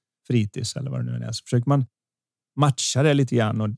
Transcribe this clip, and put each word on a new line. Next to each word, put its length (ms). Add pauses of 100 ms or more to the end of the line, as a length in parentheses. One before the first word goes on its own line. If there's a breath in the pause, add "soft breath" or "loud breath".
(260)
fritids 500
eller 140
vad 160
det 120
nu 60
är. 80
Så 120
försöker 240
man 180 (680)
matcha 460
det 120
lite 220
grann, 240
och 180